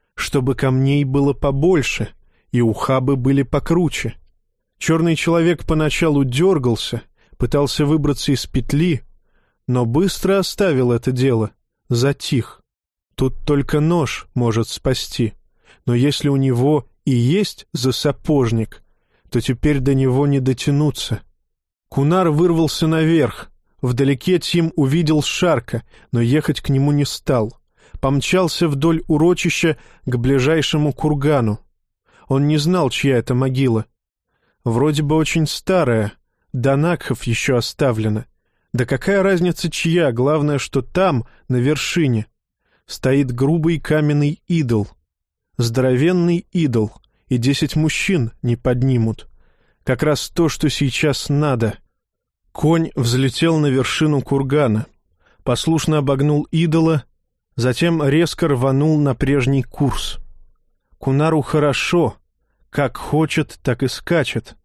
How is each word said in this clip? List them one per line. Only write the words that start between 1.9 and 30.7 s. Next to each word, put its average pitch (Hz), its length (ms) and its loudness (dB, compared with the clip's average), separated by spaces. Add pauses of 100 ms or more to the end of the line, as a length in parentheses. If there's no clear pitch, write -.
и 123 100 0
ухабы 127 560 0
были 135 260 2
покруче. 151 760 -2 (600)
Чёрный 165 380 0
человек 170 500 0
поначалу 156 580 0
дёргался, 127 800 0 (340)
пытался 143 480 0
выбраться 143 480 0
из - 140 -4
петли, 143 560 -2 (640)
но 123 180 0
быстро 180 540 0
оставил 143 540 0
это 120 200 -2
дело, 123 380 0 (380)
затих. 131 760 -2 (520)
Тут - 300 -4
только 147 360 0
нож 160 540 0
может 117 340 0
спасти, - 640 -4 (500)
но 123 100 0
если 143 340 0
у 139 80 2
него 135 520 2 (160)
и 135 100 2
есть 135 580 0
засапожник, 123 1080 -2 (480)
то 120 100 0
теперь 139 400 0
до 139 140 2
него 131 320 2
не 139 140 2
дотянуться. 135 800 -2 (680)
Кунар 170 420 2
вырвался 165 560 2
наверх. 160 640 0 (300)
Вдалеке 135 580 0
Тим 165 360 0
увидел 151 480 2
Шарка, 139 600 -2 (260)
но 117 100 0
ехать 135 400 0
к - 80 -6
нему 139 240 2
не 147 120 2
стал. 120 520 -2 (440)
Помчался 160 680 0
вдоль 160 380 0
урочища 165 720 0 (280)
к 123 120 -2
ближайшему 139 760 0